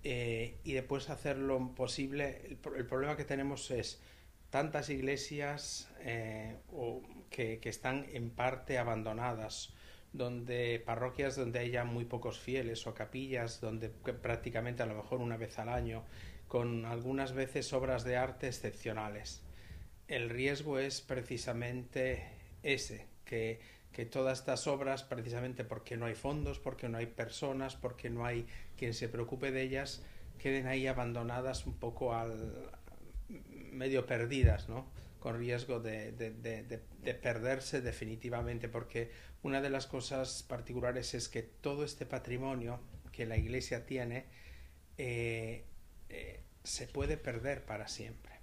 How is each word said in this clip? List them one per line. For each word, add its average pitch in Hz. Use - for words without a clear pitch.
Eh, 120
y 151
después 131
hacerlo 135
posible. 135
El 135
pro-, 139
el 127
problema 139
que 143
tenemos 139
es 117
tantas 147
iglesias, 143
eh, 110
o 123
que, 113
que -
están 131
en 117
parte 127
abandonadas, 113
donde 123
parroquias 127
donde 123
hay 120
ya 120
muy 120
pocos 117
fieles 120
o 110
capillas 123
donde 110
que 127
prácticamente 117
a -
lo 107
mejor 117
una 120
vez 113
al 110
año, 117
con 117
algunas 127
veces 131
obras 127
de 123
arte 131
excepcionales. 107
El 120
riesgo 139
es 135
precisamente 123
ese, 131
que, 113
que 117
todas 131
estas -
obras, 135
precisamente 123
porque 117
no 117
hay 113
fondos, 143
porque 127
no 113
hay 117
personas, 135
porque 120
no 117
hay 120
quien 117
se 117
preocupe 127
de 131
ellas, 135
queden 135
ahí 131
abandonadas 123
un 123
poco 117
al, 113
medio 131
perdidas, 117
¿no? 123
Con 117
riesgo 120
de, 110
de, 113
de, 113
de, 117
de 123
perderse 131
definitivamente, 117
porque 117
una 135
de 139
las 135
cosas 131
particulares 123
es 117
que 113
todo 143
este 131
patrimonio 123
que 120
la 113
Iglesia 117
tiene, 127
eh, 117
eh, -
se -
puede 147
perder 131
para 107
siempre. -